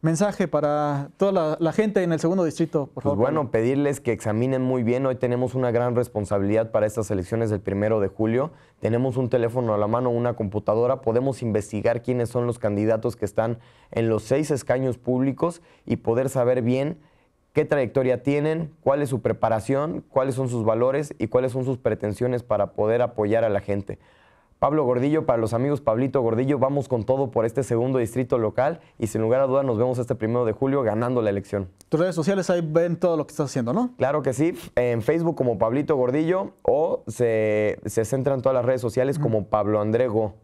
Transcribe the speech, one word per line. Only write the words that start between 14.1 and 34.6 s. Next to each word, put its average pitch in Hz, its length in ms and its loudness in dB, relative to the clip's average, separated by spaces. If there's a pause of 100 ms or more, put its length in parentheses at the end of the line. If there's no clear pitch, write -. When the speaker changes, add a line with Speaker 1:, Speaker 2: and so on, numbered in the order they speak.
Speaker 2:
seis 147 280 0
escaños 131 460 0
públicos 135 640 -2 (240)
y 233 120 0
poder 120 300 0
saber 123 360 2
bien 135 360 0 (540)
qué 151 100 2
trayectoria 127 600 0
tienen, 151 580 0
cuál 139 200 2
es 135 80 -2
su 120 120 -2
preparación, 117 880 0
cuáles 131 260 0
son 131 140 -2
sus 117 160 -2
valores 131 520 0
y 120 100 -4
cuáles 127 260 0
son 127 100 -4
sus 127 140 -2
pretensiones 117 680 -2
para 101 300 -2
poder 110 280 2
apoyar 110 440 0
a 110 40 0
la 101 120 0
gente. 101 380 -6 (600)
Pablo 147 260 0
Gordillo, 131 400 0
para 120 140 2
los 117 140 -2
amigos 143 280 -2
Pablito 127 400 0
Gordillo, 123 360 0
vamos 135 300 0
con 117 160 -2
todo 131 280 0
por 117 120 0
este 113 200 -2
segundo 127 360 0
distrito 123 380 -2
local 127 420 0 (180)
y 113 100 -4
sin 110 140 -2
lugar 117 200 2
a 139 40 4
dudas 135 200 2
nos 120 120 0
vemos 123 220 0
este 120 160 -2
primero 117 300 0
de 110 80 0
julio 135 300 0
ganando 120 380 0
la 107 100 2
elección. 98 360 -4 (220)
Speaker 1:
Tus 156 100 0
redes 175 160 0
sociales 180 340 0
ahí 175 160 2
ven 165 300 2
todo 170 220 2
lo 147 100 -2
que - 40 -20
estás 143 180 -2
haciendo, 123 240 -2
¿no? 247 240 -2
Speaker 2:
Claro 143 240 0
que 135 100 0
sí, 156 260 0 (180)